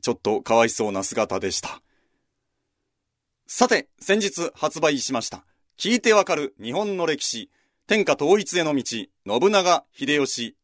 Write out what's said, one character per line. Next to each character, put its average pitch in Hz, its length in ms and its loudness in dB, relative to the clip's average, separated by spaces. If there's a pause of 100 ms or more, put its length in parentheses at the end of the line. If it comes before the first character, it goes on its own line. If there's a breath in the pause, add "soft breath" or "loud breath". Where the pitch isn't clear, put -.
ち - 80 -4
ょ 120 40 0
っ - 40 -2
と 104 240 0
か 113 140 0
わ 117 100 6
い 117 60 0
そ 110 180 -2
う 101 40 -6
な 95 120 -4
姿 98 340 -2
で 92 120 -4
し - 100 -4
た。 - 220 -12 (1600)
さ - 220 2
て、 - 220 0 (100)
先 208 200 2
日 196 340 -4
発 156 260 -4
売 151 200 2
し 135 120 -6
ま 120 80 -2
し - 80 -6
た、 - 160 -16 (320)
聞 226 200 0
い 220 40 0
て 220 140 4
わ 196 100 4
か 180 100 -2
る 147 240 -6
日 113 140 -10
本 196 240 -4
の 170 80 -4
歴 156 220 -2
史、 - 240 -8 (380)
天 208 160 2
下 143 180 2
統 185 160 4
一 180 200 -2
へ 165 60 0
の 151 100 -2
道、 127 100 -2
信 113 240 -8 (160)
長、 175 680 2
秀 143 280 0
吉、 120 420 -4